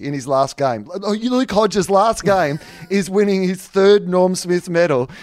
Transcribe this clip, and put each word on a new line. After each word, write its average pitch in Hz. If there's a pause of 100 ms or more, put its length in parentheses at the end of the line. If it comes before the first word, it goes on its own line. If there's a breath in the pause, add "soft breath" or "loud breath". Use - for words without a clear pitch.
in 143
his 127
last 135
game. 120
Lu-, 208
Luke 254
Hodge's 202
last 208
game 170 (160)
<laughs> -
is 196
winning 196
his 185
third 196
Norm 180
Smith 175
medal 165 (120)